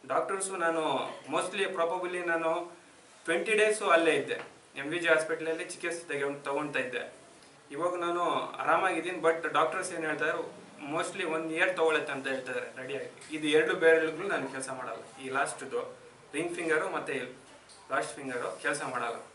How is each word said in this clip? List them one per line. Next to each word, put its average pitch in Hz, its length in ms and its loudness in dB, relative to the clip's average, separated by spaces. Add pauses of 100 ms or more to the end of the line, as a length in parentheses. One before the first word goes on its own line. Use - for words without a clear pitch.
ಡಾಕ್ಟರ್ಸು 190 500 0
ನಾನು 165 260 2 (480)
mostly 185 460 -2
probably 175 500 0
ನಾನು 165 500 0 (480)
ಟ್ವೆಂಟಿ 175 280 2
ಡೇಸು 208 380 4
ಅಲ್ಲೇ 165 240 8
ಇದ್ದೆ, 127 200 0 (420)
ಎಂ 139 120 -6
ವಿ 170 100 -2
ಜೆ 170 100 0
ಹಾಸ್ಪಿಟಲಲ್ಲಿ 160 560 2
ಚಿಕಿತ್ಸೆ 170 440 -8
ತೆಗೆ-, 143 360 -2
ತಗೊಳ್ತಾ 143 340 -2
ಇದ್ದೆ. 123 340 -4 (580)
ಇವಾಗ 170 240 0
ನಾನು 175 280 0 (280)
ಆರಾಮಾಗಿದ್ದೀನಿ. 170 680 2
But 160 340 2
ಡಾಕ್ಟರ್ಸ್ 180 400 2
ಏನ್ 165 120 -4
ಹೇಳ್ತಾರೆ, 156 340 0 (540)
mostly 175 420 -2
one 160 160 -2
year 180 240 4
ತಗೊಳತ್ತೆ 151 380 4
ಅಂತ 131 140 -6
ಹೇಳ್ತಾರೆ 127 500 -4
ರೆಡಿಯಾಗಿ. 131 600 -8
ಇದು 151 100 -2
ಎರಡು 156 280 6
ಬೆರಳುಗಳು 160 540 6
ನಾನು 139 200 -2
ಕೆಲಸ 135 200 -8
ಮಾಡಲ್ಲ, 123 560 -10
ಈ 131 40 -6
ಲಾಸ್ಟ್ದು 131 680 -4 (360)
ರಿಂಗ್ 170 220 -2
ಫಿಂಗರು 160 340 2
ಮತ್ತೆ 139 240 -4 (760)
ಲಾಸ್ಟ್ - 260 -2
ಫಿಂಗರು 131 460 -6
ಕೆಲಸ 147 200 -2
ಮಾಡಲ್ಲ. 123 520 -4